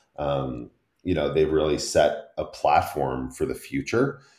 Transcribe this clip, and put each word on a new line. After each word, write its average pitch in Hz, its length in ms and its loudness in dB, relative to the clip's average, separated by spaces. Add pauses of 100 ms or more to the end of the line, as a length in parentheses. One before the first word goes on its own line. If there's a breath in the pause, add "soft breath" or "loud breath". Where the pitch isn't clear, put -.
(180 loud breath)
um, 67 500 -4 (340)
you 90 120 0
know, 73 180 0
they've 76 180 4
really 76 280 2
set - 580 2
a 76 80 -2
platform 67 880 0
for - 160 -4
the 64 80 -4
future. 113 640 -2 (180 soft breath)